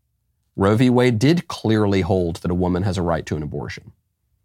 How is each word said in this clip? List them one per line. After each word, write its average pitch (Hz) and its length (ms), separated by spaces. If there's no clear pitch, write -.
Roe 98 200
v. 127 120
Wade 123 300
did 156 280
clearly 107 540
hold 87 360
that - 140
a 90 40
woman 90 300
has 92 120
a 92 60
right 82 240
to - 100
an 76 60
abortion. 69 500